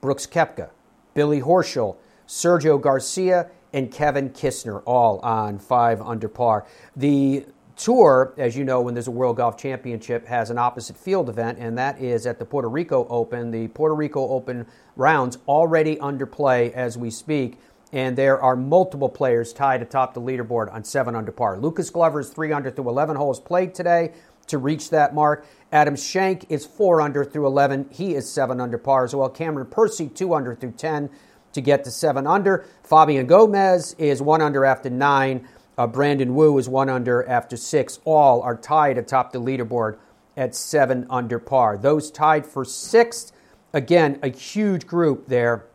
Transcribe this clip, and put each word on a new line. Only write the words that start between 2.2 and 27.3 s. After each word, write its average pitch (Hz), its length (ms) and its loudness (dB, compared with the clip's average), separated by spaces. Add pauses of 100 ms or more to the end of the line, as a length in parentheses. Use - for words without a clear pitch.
Sergio 156 540 2
Garcia, 170 680 0 (240)
and 131 200 -4
Kevin 139 380 -2
Kisner, 107 540 -6
all 117 360 2
on 110 380 -4
five 117 420 0
under 113 280 -8
par. 113 380 0 (300)
The 139 500 0 (300)
tour, 147 600 4
as 123 200 -4
you 139 80 -4
know, 127 160 0
when 123 140 -4
there's 120 140 -8
a 123 40 -8
World 120 240 0
Golf 120 200 -2
Championship, 120 720 -8
has 117 240 -4
an 120 80 -6
opposite 120 380 -4
field 185 320 -2
event, 117 300 -6
and 117 200 -8
that 135 220 -6
is 120 260 -4
at 120 120 -6
the 117 60 -10
Puerto 127 240 -4
Rico 135 400 -2
Open. 117 420 -4
The 113 180 -6
Puerto 156 260 -2
Rico 147 340 -4
Open 127 380 -6 (300)
rounds 131 500 2
already 156 540 2
under 139 260 -6
play 127 460 0
as 123 260 -6
we 120 120 -8
speak, 131 480 -6 (340)
and 131 240 -2
there 135 240 4
are 127 160 4
multiple 139 520 0
players 117 440 0
tied 131 300 -2
atop 127 320 -4
the 127 60 -10
leaderboard 120 520 -4
on 107 120 -12
seven 120 300 -4
under 110 180 -6
par. 101 260 -4
Lucas 160 320 -4
Glover 160 300 0
is 123 100 -10
three 156 220 -4
under 135 180 -4
through 127 180 -8
eleven 147 280 -2
holes 135 240 -2
played 180 340 -2
today 170 380 0 (360)
to 151 100 -4
reach 143 320 -4
that 147 240 2
mark. 151 320 0 (240)
Adam 151 260 4
Schenk 190 540 -2
is 151 160 -6
four 175 340 2
under 143 240 0
through 147 220 -4